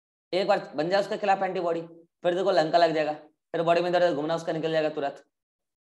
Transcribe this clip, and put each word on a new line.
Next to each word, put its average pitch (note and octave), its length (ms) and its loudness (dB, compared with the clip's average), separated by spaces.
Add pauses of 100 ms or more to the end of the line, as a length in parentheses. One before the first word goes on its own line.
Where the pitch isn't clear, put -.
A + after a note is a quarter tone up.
(320)
एक F#3 140 -2
बार G3 300 0
बन D#3 120 -2
जाए G3 120 2
उसके G3 160 -4
खिलाफ F#3+ 260 0
antibody, F3 400 -2 (400)
फिर F3 120 2
देखो F#3+ 160 0
लंका D#3+ 280 4
लग E3 160 4
जाएगा, D3+ 180 0 (400)
फिर E3 100 -2
body E3+ 180 4
में F3 120 -2
दर्द F3 220 4
घूमना D3+ 200 -2
उसका E3 180 -4
निकल D#3+ 200 -4
जाएगा D#3 160 0
तुरंत। D3 360 -6 (680)